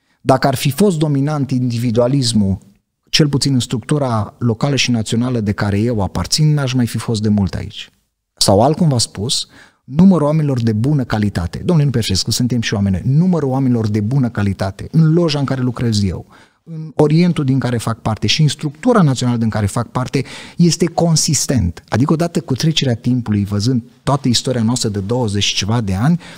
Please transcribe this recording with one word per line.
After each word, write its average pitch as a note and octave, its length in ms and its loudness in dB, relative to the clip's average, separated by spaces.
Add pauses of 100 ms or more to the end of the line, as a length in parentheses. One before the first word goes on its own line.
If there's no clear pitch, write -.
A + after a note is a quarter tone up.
(220)
Dacă C3 260 2
ar C3+ 80 0
fi - 160 -2
fost G3 260 2
dominant D3 540 -2
individualismul, A#2+ 1040 0 (520)
cel D#3 200 2
puțin C#3 240 0
în B2+ 60 2
structura A#2+ 760 -4
locală B2+ 380 0
și B2+ 160 0
națională A#2+ 480 -2
de G#2 120 -2
care G2+ 280 -2
eu A2+ 220 0
aparțin, F#2+ 520 0
n-aș C3+ 200 -2
mai B2+ 140 0
fi - 100 -4
fost A2+ 240 -4
de A2 80 0
mult G2+ 240 2
aici. - 360 -10 (440)
Sau G2+ 280 4
altcumva D3 360 2
spus, - 500 -4 (360)
numărul D#3 440 4
oamenilor D3 340 0
de A2+ 120 2
bună C3 300 2
calitate, G#2 540 -2
domnule, D#3 260 2
nu C#3+ 80 0
perfect, A2+ 300 -2
că - 100 -4
suntem B2 300 0
și - 120 -4
oameni, G2 320 0
numărul D#3 440 2
oamenilor B2+ 380 0
de G#2+ 140 0
bună B2 280 0
calitate, G2 600 -4
în D#3 220 4
loja E3 260 0
în C#3 60 -2
care C3 160 -2
lucrez A#2 420 0
eu, D#2 220 -4 (400)
în D#3+ 300 -14
Orientul D#3 500 2
din C3+ 140 2
care B2 180 -2
fac A2+ 240 -4
parte A2 260 -2
și - 140 0
în D3+ 60 4
structura G#3+ 540 0
națională B2 360 2
din A2+ 120 0
care G#2+ 160 -2
fac A#2 220 -4
parte, - 360 -4 (340)
este E3+ 280 2
consistent. C#3+ 1000 0
Adică C#3 260 0
odată E3+ 280 -2
cu - 140 -4
trecerea D3+ 400 0
timpului, A2 500 0
văzând G#2+ 380 0 (200)
toată C#3 240 -2
istoria B2 360 0
noastră A#2 260 -2
de G#2 100 -4
douăzeci G2+ 440 -2
și - 120 -2
ceva C3+ 260 -2
de G2 120 -2
ani, C#3 260 2 (180)